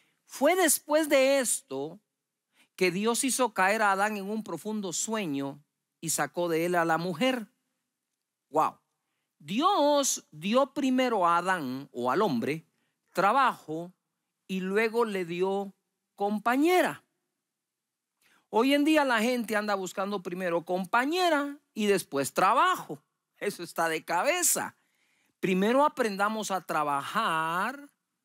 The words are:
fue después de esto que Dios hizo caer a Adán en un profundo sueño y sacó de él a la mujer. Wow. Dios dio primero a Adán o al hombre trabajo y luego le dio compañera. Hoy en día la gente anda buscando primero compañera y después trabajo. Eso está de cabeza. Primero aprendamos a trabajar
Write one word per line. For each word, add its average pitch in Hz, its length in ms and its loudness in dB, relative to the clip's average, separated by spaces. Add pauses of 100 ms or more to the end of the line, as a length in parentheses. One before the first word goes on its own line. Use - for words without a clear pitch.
(280)
fue 302 280 2
después 311 520 2
de 277 300 4
esto 165 600 -4 (800)
que 185 140 0
Dios 220 340 0
hizo 254 300 0
caer 196 260 2
a 202 120 4
Adán 208 260 0
en 190 100 -8
un 214 160 -6
profundo 196 480 -8
sueño 147 720 -4 (380)
y 160 80 -6
sacó 170 400 -2
de 165 160 0
él 180 80 -2
a 170 100 2
la 165 140 0
mujer. 196 520 -2 (1000)
Wow. 143 280 0 (600)
Dios 285 920 0
dio 214 440 0
primero 254 520 0
a 170 120 4
Adán 151 540 -2
o 123 180 -2
al 151 100 2
hombre 147 460 -2 (480)
trabajo 180 800 0 (520)
y 185 140 -4
luego 220 460 0
le 190 180 -2
dio 196 500 -2 (400)
compañera. 233 880 2 (1500)
Hoy 254 240 4
en 285 100 4
día 302 220 4
la 233 140 2
gente 226 360 -2
anda 208 180 -2
buscando 196 480 -6
primero 175 440 -4
compañera 285 920 0 (140)
y 208 140 -2
después 143 480 0
trabajo. 240 680 2 (360)
Eso 196 240 -6
está 165 260 -2
de 160 160 -4
cabeza. 202 720 0 (640)
Primero 208 460 2
aprendamos 214 640 -2
a 185 160 -4
trabajar 170 1200 -2 (360)